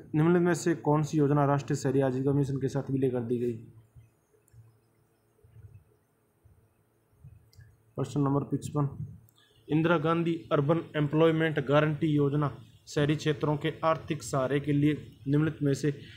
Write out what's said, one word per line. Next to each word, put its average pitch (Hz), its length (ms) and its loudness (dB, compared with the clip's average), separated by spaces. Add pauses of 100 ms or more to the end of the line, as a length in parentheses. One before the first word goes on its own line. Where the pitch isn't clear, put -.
(140)
निम्नलिखित 170 280 4
में 170 120 4
से 160 220 0
कौन 147 260 2
सी 151 160 -2
योजना 147 280 4
राष्ट्रीय 139 300 0
शहरी 135 240 0
आजीविका 135 320 0
मिशन 139 240 0
के 127 120 -2
साथ 131 220 -4
विलय 131 200 0
कर 123 120 -2
दी 120 160 -2
गई? 120 140 -2 (4000)
प्रश्न 139 240 -4
नंबर 139 260 0
पचपन, 143 420 -4 (800)
इंदिरा 160 300 2
गांधी 165 360 0 (180)
अर्बन 156 280 2 (160)
एम्प्लॉयमेंट 156 680 2
गारंटी 151 400 2
योजना 147 440 2 (360)
शहरी 151 300 0
क्षेत्रों 151 400 -2
के 156 160 -4 (120)
आर्थिक 160 380 -2
सहारे 135 380 -2
के 143 120 -4
लिए 143 220 2 (340)
निम्नलिखित 151 340 0
में 139 120 2
से 139 180 -2 (240)